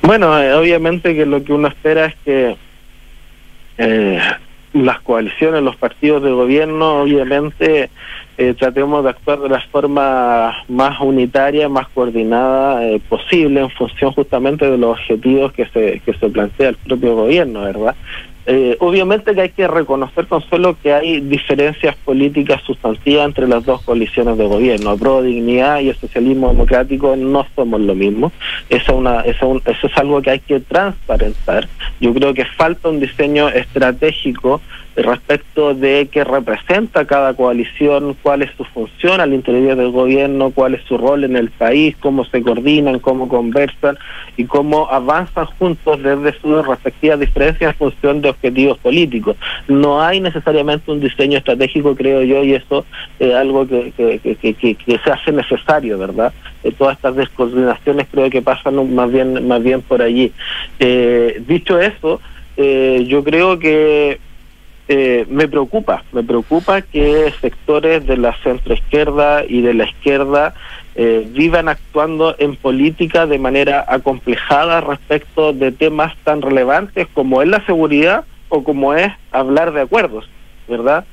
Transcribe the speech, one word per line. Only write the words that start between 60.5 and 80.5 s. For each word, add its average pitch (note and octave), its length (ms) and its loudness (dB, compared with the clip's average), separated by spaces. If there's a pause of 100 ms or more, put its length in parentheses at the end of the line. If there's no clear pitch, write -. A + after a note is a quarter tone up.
Eh, A#2+ 680 2
dicho E3+ 320 2
eso, F3+ 400 -2 (380)
eh, C3 500 2
yo C#3 160 2
creo E3+ 340 2
que... D3+ 640 2 (680)
Eh, B2+ 420 2
me C#3+ 180 0
preocupa, C#3 640 -2
me A#2+ 120 -4
preocupa D#3+ 580 0
que D3+ 580 0
sectores D3+ 640 0
de C3 120 0
la A#2+ 260 0
centroizquierda D3 1000 0
y B2 160 0
de A#2+ 120 2
la A2+ 120 2
izquierda, C#3+ 680 0 (420)
eh, A2+ 360 2
vivan D#3+ 380 2
actuando D#3 680 -2
en C#3+ 200 -2
política D#3+ 680 0
de D3 140 0
manera C#3 480 0
acomplejada C3+ 920 0
respecto D3+ 720 -2
de C3 180 0
temas D#3 420 0 (120)
tan D3+ 160 0
relevantes C#3 720 0
como C3+ 280 2
es D#3 60 4
la G3+ 180 2
seguridad D#3+ 600 2 (240)
o D3 160 -2
como C#3 280 0
es F3+ 160 0 (220)
hablar C#3+ 400 0
de D3 80 -4
acuerdos, C3+ 500 -2 (380)